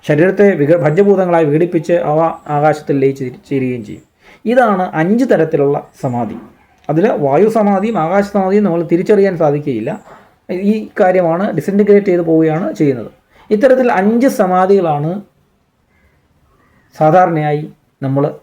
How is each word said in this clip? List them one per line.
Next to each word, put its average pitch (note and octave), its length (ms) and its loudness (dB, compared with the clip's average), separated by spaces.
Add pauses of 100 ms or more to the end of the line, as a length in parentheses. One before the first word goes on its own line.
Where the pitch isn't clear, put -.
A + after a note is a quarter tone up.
ശരീരത്തെ F#3+ 460 2
വിഘ-, D3+ 300 2
പഞ്ചഭൂതങ്ങളായി F3+ 600 2
വിഘടിപ്പിച്ച് D#3+ 480 -2
അവ D#3+ 280 0 (280)
ആകാശത്തിൽ D3 500 0
ലയിച്ച് C3+ 260 -2 (240)
ചേരുകയും B2+ 360 -4
ചെയ്യും. F#2+ 180 -18 (420)
ഇതാണ് G#3+ 500 2
അഞ്ച് G3 300 0
തരത്തിലുള്ള D3+ 640 0 (140)
സമാധി. A#2+ 380 -6 (500)
അതിൽ F3+ 200 2
വായു F3+ 400 2
സമാധിയും G#3 500 0
ആകാശ F3+ 260 0
സമാധിയും G3+ 400 0
നമ്മൾ E3+ 180 0
തിരിച്ചറിയാൻ F#3 540 0
സാധിക്കുകയില്ല. D3 540 -2 (600)
ഈ G3+ 380 -2 (120)
കാര്യമാണ് F3+ 440 2 (120)
ഡിസിൻറ്റിഗ്രേറ്റ് G3+ 500 2
ചെയ്ത് F3 160 0
പോവുകയാണ് D#3+ 520 0
ചെയ്യുന്നത്. B2 360 -2 (400)
ഇത്തരത്തിൽ B3 420 2
അഞ്ച് A3+ 360 2
സമാധികളാണ് F#3 840 0 (1900)
സാധാരണയായി D#3 640 2 (400)
നമ്മൾ C#3 400 -2